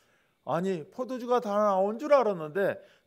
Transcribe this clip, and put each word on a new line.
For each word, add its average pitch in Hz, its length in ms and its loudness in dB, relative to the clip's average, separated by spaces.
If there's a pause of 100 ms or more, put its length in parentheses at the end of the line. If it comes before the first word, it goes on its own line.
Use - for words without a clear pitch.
(440)
아니, 165 440 -4
포도주가 247 520 -2
다 214 120 -6
나온 208 460 0
줄 294 160 2
알았는데 185 680 2 (260)